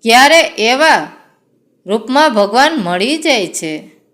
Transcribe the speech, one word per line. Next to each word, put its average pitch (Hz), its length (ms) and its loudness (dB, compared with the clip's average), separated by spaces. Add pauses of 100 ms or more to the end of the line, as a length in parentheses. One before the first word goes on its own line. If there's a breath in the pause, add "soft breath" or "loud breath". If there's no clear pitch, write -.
ક્યારે 269 380 4
એવા 247 680 0 (720)
રૂપમાં 254 480 0
ભગવાન 226 420 0
મળી 202 420 -4
જાય 269 300 -2
છે 156 520 -12 (140)